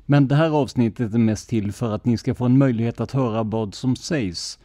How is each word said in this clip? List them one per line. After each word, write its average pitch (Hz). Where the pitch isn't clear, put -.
Men 143
det 139
här 160
avsnittet 120
är 117
mest 110
till 104
för 110
att 107
ni 120
ska 123
få 123
en 123
möjlighet 117
att 113
höra 117
vad 107
som 127
sägs, 107